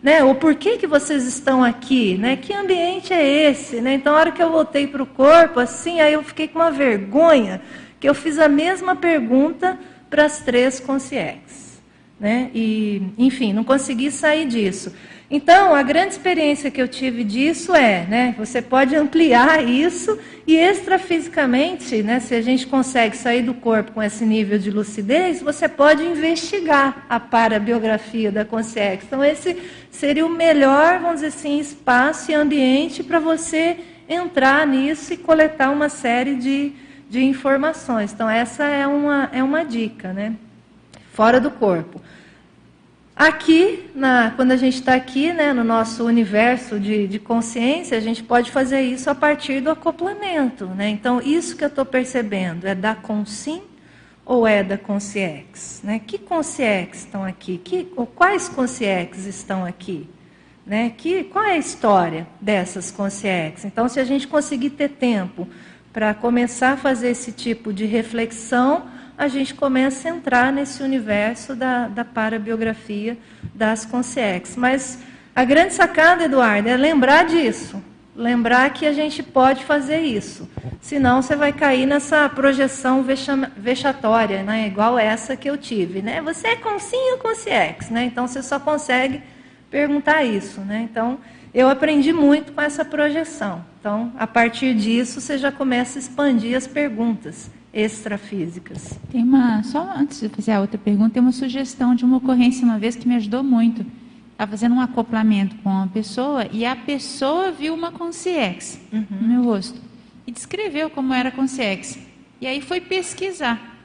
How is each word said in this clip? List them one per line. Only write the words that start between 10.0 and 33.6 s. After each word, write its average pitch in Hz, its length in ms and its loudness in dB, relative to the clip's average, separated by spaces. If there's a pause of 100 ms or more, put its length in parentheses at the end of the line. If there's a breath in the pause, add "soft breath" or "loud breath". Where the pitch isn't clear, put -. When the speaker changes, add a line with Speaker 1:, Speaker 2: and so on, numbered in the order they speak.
Speaker 1:
pras 294 300 2
três 254 400 0
consciex, - 1000 -8 (360 soft breath)
né? 233 360 -2
E, 214 480 -2 (160)
enfim, 254 340 2
não 220 140 0
consegui 269 460 0
sair 311 340 0
disso. 214 480 -2 (380 loud breath)
Então, 339 420 6
a 277 80 4
grande 311 280 2
experiência 302 600 0
que - 100 -6
eu 247 80 0
tive 247 360 -4
disso 277 500 0
é, 208 340 4
né, 240 300 0
você 240 240 -4
pode 262 340 2
ampliar 294 720 4
isso 339 520 0 (260 loud breath)
e 311 100 6
extrafisicamente, 330 1500 0
né, 233 160 0
se 247 160 -4
a 233 60 0
gente 254 260 0
consegue 254 500 0
sair 247 240 0
do 254 140 -2
corpo 220 380 0
com 220 100 -4
esse 214 220 -4
nível 214 340 2
de 196 100 -2
lucidez, 226 720 -2
você 294 260 -2
pode 302 360 4
investigar 320 1080 0
a 240 100 0
parabiografia 220 1120 0
da 208 140 -2
consciência. 214 640 -4
Então, 269 160 -2
esse 311 340 0 (320 loud breath)
seria 294 340 0
o 330 60 2
melhor, 320 680 4
vamos 339 220 -2
dizer 311 60 -4
assim, 294 300 -4
espaço 285 720 0
e 311 60 0
ambiente 294 680 2
pra 320 180 -2
você 320 580 0 (300 loud breath)